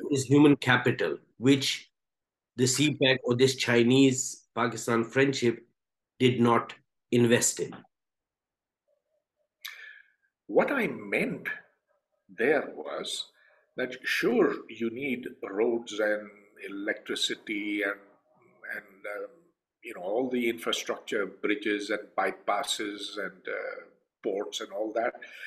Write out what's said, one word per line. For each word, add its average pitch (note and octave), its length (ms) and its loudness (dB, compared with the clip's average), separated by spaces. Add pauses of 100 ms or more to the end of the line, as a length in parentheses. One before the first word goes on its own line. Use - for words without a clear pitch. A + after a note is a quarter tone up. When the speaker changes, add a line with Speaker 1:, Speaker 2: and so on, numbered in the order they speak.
(120)
Speaker 1:
is C#3 120 2
human D3 320 8
capital, A#2 600 2 (200)
which C3 540 2 (640)
the B2 120 2
C C#3+ 320 2
pec C3 240 6
or A#2+ 120 2
this C3 200 4
Chinese-Pakistan A#2+ 1500 2
friendship B2+ 640 0 (540)
did B2+ 200 4
not A#2 340 2 (380)
invest A#2+ 480 4
in. - 160 -6 (2750)
Speaker 2:
What C#3+ 240 2
I B3 160 0
meant A2 600 -4 (840)
there A#2+ 460 0
was - 500 -8 (500)
that B2 280 -6
sure, G3+ 520 2 (140)
you A2+ 200 -4
need B2 380 -6 (160)
roads A2 560 -2
and G#2 300 -2 (400)
electricity G#2 1120 -4
and, G2+ 160 -4 (760)
and, G2+ 480 -12
um, G2+ 60 -12 (540)
you A#2 120 -14
know, F#2+ 60 -14
all A2+ 280 -2
the B2 200 0
infrastructure, A2+ 760 -4
bridges G2+ 640 -2
and G#2 100 -2 (180)
bypasses G2+ 1000 -4
and, G#2+ 300 -10
uh, G2+ 360 -8 (400)
ports G#2 380 -6
and G#2+ 100 -12
all G#2+ 220 -6
that. A#2 200 -2 (340)